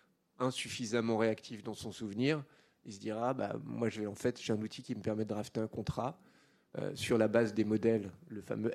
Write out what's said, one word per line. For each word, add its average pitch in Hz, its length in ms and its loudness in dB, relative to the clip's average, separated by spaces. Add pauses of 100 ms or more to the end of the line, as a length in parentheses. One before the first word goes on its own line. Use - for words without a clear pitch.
(400)
insuffisamment 117 800 0
réactive 110 460 0
dans 110 100 -8
son 104 180 -8
souvenir, 123 540 0 (400)
il 110 80 -12
se 98 60 -14
dira, « 110 340 -2
Bah, 110 320 -2
moi, 113 240 0
je 107 120 -6
vais, 107 60 -2
en 101 80 -6
fait, - 240 -2
j'ai - 140 -2
un 107 80 0
outil 110 220 -8
qui 123 120 -6
me 107 60 -10
permet 110 240 0
de 104 40 -10
drafter 107 300 -4
un 113 80 0
contrat, 117 500 -4 (600)
euh, 101 180 -4
sur 117 220 4
la 110 100 8
base 110 260 4
des 107 120 4
modèles, 107 460 4 (180)
le 101 120 -10
fameux 110 340 -2